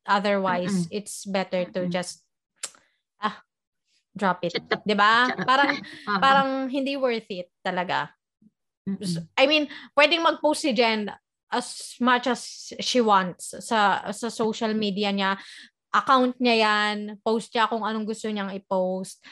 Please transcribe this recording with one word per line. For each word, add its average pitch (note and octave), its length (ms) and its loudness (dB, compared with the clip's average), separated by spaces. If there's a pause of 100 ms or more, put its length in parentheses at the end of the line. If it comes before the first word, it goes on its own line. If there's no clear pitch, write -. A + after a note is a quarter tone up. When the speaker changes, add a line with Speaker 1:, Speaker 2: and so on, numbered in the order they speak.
Speaker 1:
otherwise, F#3+ 800 0
Speaker 2:
Mm-mm. E3 80 -8
Speaker 1:
it's - 320 -10
better F#3 400 -4
to F#3 160 -6
Speaker 2:
Mm-mm. F3+ 80 -4
Speaker 1:
just, F3 320 -6 (960)
ah, G3+ 240 0 (720)
drop F#3 320 0
it. E3+ 80 -2
Speaker 2:
Shut A#3+ 160 -6
up. G#3+ 160 0
Speaker 1:
Di G3+ 80 0
ba? A3 400 6
Speaker 2:
Shut - 80 -6
up. F#3 80 -4
Speaker 1:
Parang, C#4 220 4 (220)
Speaker 2:
<laughs> - 180 -10
Oo. G3+ 100 0
Speaker 1:
parang C4+ 280 6 (200)
hindi C4+ 260 -2
worth B3 360 -2
it F3+ 180 -8 (100)
talaga. F3+ 540 -2 (720)
Speaker 2:
Mm-mm. F3+ 480 -4
Speaker 1:
I C4+ 160 4
mean, D4+ 160 2 (320)
pwedeng D4+ 240 4
mag-post D#4 400 2
si C4+ 160 0
Jen A3 320 0 (400)
as - 500 -8
much B3 300 2
as A#3+ 140 -2 (360)
she B3 220 0
wants F#3+ 580 0
sa, G3+ 540 0
sa A#3 160 -8
social A3 480 -2
media G#3 320 -2
niya. G3 320 0 (500)
Account B3+ 460 2
niya A#3+ 240 2
yan. G#3 360 2 (260)
Post A3+ 320 -2
niya A3+ 100 2
kung A3 180 -2
anong A3 220 -4
gusto A3 240 -8
niyang G3+ 240 -6
i-post. F#3+ 800 -4